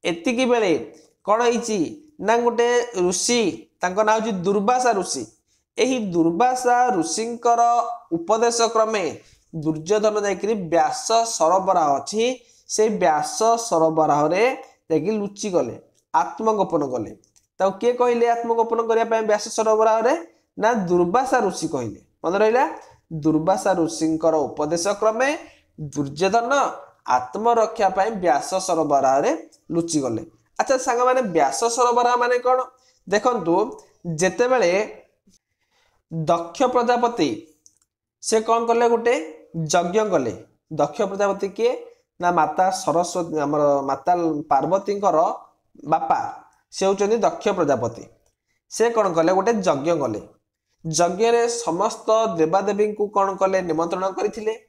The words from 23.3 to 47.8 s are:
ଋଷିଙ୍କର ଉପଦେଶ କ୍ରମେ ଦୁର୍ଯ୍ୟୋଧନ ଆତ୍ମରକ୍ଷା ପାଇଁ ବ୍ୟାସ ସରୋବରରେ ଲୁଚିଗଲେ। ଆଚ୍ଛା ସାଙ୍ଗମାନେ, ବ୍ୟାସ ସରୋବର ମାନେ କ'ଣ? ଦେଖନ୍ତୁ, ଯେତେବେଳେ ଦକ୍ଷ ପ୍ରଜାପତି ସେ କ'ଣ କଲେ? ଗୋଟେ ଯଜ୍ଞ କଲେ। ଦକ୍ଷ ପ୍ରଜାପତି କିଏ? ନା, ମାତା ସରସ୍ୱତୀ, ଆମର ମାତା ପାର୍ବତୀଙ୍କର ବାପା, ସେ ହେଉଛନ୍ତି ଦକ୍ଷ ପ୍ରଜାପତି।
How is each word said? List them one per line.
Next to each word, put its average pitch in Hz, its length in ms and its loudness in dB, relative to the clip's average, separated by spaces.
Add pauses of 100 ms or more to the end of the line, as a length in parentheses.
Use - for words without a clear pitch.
ଋଷିଙ୍କର 160 640 0 (140)
ଉପଦେଶ 165 400 -4
କ୍ରମେ 220 400 0 (520)
ଦୁର୍ଯ୍ୟୋଧନ 156 720 -2 (540)
ଆତ୍ମରକ୍ଷା 220 840 0
ପାଇଁ 196 220 0
ବ୍ୟାସ 175 440 -2
ସରୋବରରେ 147 760 2 (400)
ଲୁଚିଗଲେ। 156 520 -2 (380)
ଆଚ୍ଛା 175 180 2
ସାଙ୍ଗମାନେ, 254 440 2
ବ୍ୟାସ 160 420 0
ସରୋବର 240 520 2
ମାନେ 247 220 2
କ'ଣ? 254 200 2 (500)
ଦେଖନ୍ତୁ, 208 460 0 (520)
ଯେତେବେଳେ 185 640 0 (1400)
ଦକ୍ଷ 165 500 -2
ପ୍ରଜାପତି 233 680 2 (920)
ସେ - 180 0
କ'ଣ 226 260 0
କଲେ? 233 220 2
ଗୋଟେ 233 260 2 (420)
ଯଜ୍ଞ 175 420 0 (120)
କଲେ। 131 220 0 (400)
ଦକ୍ଷ 147 300 -2
ପ୍ରଜାପତି 196 460 -2
କିଏ? 226 240 -2 (480)
ନା, 175 100 0
ମାତା 170 400 2
ସରସ୍ୱତୀ, 170 680 -2
ଆମର 147 240 0 (200)
ମାତା 135 300 -2 (380)
ପାର୍ବତୀଙ୍କର 185 680 0 (640)
ବାପା, 151 360 -2 (500)
ସେ - 160 -6
ହେଉଛନ୍ତି 202 300 0
ଦକ୍ଷ 185 320 -2
ପ୍ରଜାପତି। 139 560 -2 (680)